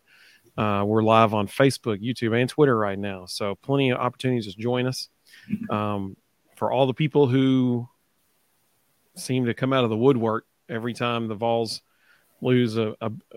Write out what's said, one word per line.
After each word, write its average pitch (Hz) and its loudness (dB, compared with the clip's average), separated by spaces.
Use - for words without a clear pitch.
Uh, 104 0
we're 110 2
live 110 6
on 104 0
Facebook, 120 0
YouTube, 117 -2
and 123 2
Twitter 135 2
right 101 -2
now. 98 -8
So 101 -6
plenty 135 0
of 131 -2
opportunities 123 -4
to 104 -16
join 123 -2
us. - -8
Um, 104 -4
for 110 -2
all 131 4
the 127 0
people 147 2
who 127 2
seem 127 -2
to 117 0
come 131 -2
out 127 2
of 113 0
the 110 -2
woodwork 113 2
every 117 -6
time 117 -4
the 110 -8
Vols 117 -2
lose 123 2
a, 110 -2
a, 110 -4